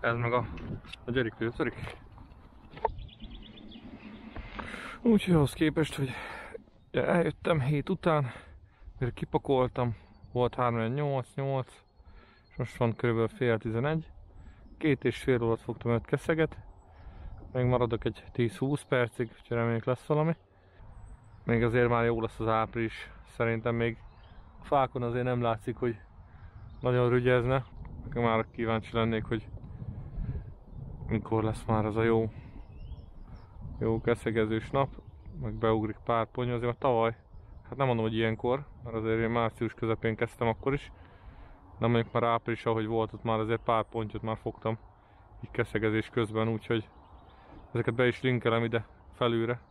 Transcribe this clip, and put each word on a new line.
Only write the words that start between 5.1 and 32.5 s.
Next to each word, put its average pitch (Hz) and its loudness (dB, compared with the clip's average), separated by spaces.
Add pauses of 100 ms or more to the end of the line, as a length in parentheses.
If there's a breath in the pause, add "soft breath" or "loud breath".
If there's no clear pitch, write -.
ahhoz 147 6
képest, 156 2
hogy 135 0 (800 loud breath)
eljöttem 160 2
hét 139 0
után, 151 2 (680 loud breath)
mire 120 0
kipakoltam, 127 2 (360 loud breath)
volt 123 2
három 117 2
nyolc, 139 -2
nyolc, 139 -4 (680 soft breath)
és - -20
most - -6
van 113 2
körülbelül 113 2
fél 117 2
tizenegy. 127 -2 (680 loud breath)
Két 147 2
és 120 2
fél 123 2
órát 113 2
fogtam 120 -4
öt 117 0
keszeget. - 0 (960 loud breath)
Még 127 2
maradok 120 2
egy - -4
tíz-húsz 131 0
percig, 123 0 (100)
úgyhogy - -4
reméljük 117 0
lesz 127 -2
valami. 156 2 (1080 soft breath)
Még 117 4
azért 120 4
már 117 4
jó 117 2
lesz 110 -4
az 110 0
április. 113 0 (160)
Szerintem 117 0
még 117 0 (640 loud breath)
a - -18
fákon 135 2
azért 120 0
nem 123 2
látszik, 117 0
hogy 120 0 (800 loud breath)
nagyon 123 4
rügyezne. 123 4 (480)
Már 113 2
kíváncsi 113 -2
lennék, 113 2
hogy 110 -4 (1600 loud breath)
mikor 110 0
lesz 110 -2
már 110 2
az 107 0
a 113 2
jó, 113 4 (1500 loud breath)